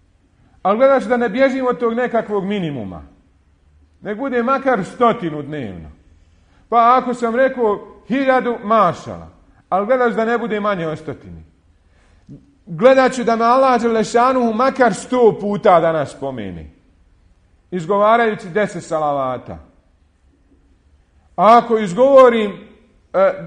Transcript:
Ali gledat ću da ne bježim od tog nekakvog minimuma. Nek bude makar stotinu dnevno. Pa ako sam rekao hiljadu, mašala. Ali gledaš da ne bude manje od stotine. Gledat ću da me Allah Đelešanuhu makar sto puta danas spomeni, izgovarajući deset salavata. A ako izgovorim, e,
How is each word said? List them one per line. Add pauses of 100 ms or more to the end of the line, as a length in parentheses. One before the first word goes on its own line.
(640)
Ali
gledat
ću
da
ne
bježim
od
tog
nekakvog
minimuma. (1000)
Nek
bude
makar
stotinu
dnevno. (800)
Pa
ako
sam
rekao (280)
hiljadu,
mašala. (400)
Ali
gledaš
da
ne
bude
manje
od
stotine. (1200)
Gledat
ću
da
me
Allah
Đelešanuhu
makar
sto
puta
danas
spomeni, (1000)
izgovarajući
deset
salavata. (1800)
A
ako
izgovorim, (600)
e, (140)